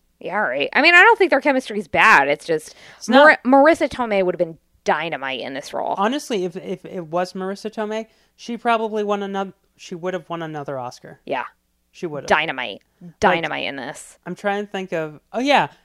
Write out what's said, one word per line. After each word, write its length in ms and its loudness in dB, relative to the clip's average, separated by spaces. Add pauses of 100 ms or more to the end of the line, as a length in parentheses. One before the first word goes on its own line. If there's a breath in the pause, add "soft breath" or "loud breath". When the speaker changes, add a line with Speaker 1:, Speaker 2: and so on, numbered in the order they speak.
(180)
Speaker 1:
Yeah, 180 -8
all 60 0
right. 300 -2
I 80 2
mean, 140 6
I 80 10
don't 160 6
think 140 4
their 100 4
chemistry 360 -2
is 100 -6
bad. 400 6
It's 180 -2
just 280 -4 (220 soft breath)
Speaker 2:
It's 140 -8
not 340 8
Speaker 1:
Mar-, 220 6
Marissa 240 4
Tomei 340 0
would 100 0
have 140 -2
been 80 -16 (280)
dynamite 560 -4
in 120 -10
this 220 -12
role. 240 -4
Speaker 2:
Honestly, 480 -4
if, 100 -10
if 300 -10
it 220 -12
was 260 -4
Marissa 360 -10
Tomei, 360 -8 (300)
she 200 -12
probably 480 -2
won 180 -4
another, 300 -6 (240)
she 180 -18
would 200 -6
have 160 -12
won 120 -8
another 360 -10
Oscar. 480 -14
Speaker 1:
Yeah. 180 -4 (500)
Speaker 2:
She 120 -10
would 160 -10
have. 60 -8
Speaker 1:
Dynamite. 520 -2 (220)
Speaker 2:
Like, 180 -20
Speaker 1:
Dynamite 440 0
in 120 -8
this. 480 -14
Speaker 2:
I'm 100 -10
trying 300 -4
to 80 -16
think 220 -8
of, 260 -8 (120)
oh 80 -6
yeah, 280 2 (160)